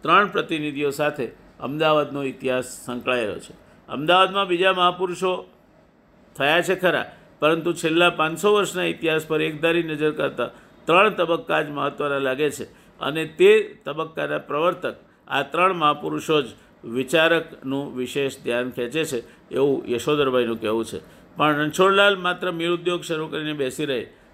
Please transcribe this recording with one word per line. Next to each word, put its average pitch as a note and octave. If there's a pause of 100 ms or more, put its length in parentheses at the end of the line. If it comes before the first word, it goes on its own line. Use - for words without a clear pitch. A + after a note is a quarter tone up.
ત્રણ F#3
પ્રતિનિધિઓ D3+
સાથે C#3+ (160)
અમદાવાદનો C#3+
ઇતિહાસ B2+
સંકળાયેલો B2
છે. - (360)
અમદાવાદમાં F#3
બીજા F3+
મહાપુરુષો F3+ (840)
થયા D3+
છે F3+
ખરા, E3+ (260)
પરંતુ E3
છેલ્લા E3+
પાંચસો E3
વર્ષના F#3
ઇતિહાસ D#3+
પર D#3
એકધારી D#3+
નજર D3+
કરતા C#3 (380)
ત્રણ F#3+
તબક્કા E3
જ D3
મહત્વના C#3+
લાગે C3+
છે C3 (360)
અને D#3
તે G3
તબક્કાના D3+
પ્રવર્તક D#3 (340)
આ C#3
ત્રણ F3
મહાપુરુષો D3+
જ - (400)
વિચારકનું C#3
વિશેષ B2+
ધ્યાન B2
ખેંચે B2
છે, C3+
એવું C3+
યશોધરભાઈનું B2
કહેવું A2
છે. G2 (360)
પણ D3+
રણછોડલાલ F#3+
માત્ર F3+
મિલ E3+
ઉદ્યોગ E3+
શરૂ D#3+
કરીને D3+
બેસી C#3
રહે C3 (280)